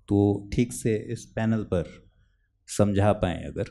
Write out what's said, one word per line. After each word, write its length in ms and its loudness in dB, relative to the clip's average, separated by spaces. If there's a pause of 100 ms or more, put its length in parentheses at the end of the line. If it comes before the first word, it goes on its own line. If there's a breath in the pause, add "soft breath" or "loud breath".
तो 440 2
ठीक 200 0
से 240 -2
इस 400 -10
पैनल 260 0
पर 460 -4 (580)
समझा 460 2
पाएं 320 -4
अगर, 260 -6